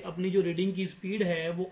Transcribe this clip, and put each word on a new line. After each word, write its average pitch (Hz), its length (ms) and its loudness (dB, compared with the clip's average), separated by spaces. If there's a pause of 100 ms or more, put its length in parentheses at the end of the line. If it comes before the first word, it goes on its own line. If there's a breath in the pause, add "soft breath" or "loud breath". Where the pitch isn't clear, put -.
अपनी 180 240 -2
जो 190 100 6
reading 180 340 2
की 185 120 0
speed 196 360 -4
है 170 280 2
वो 175 220 -2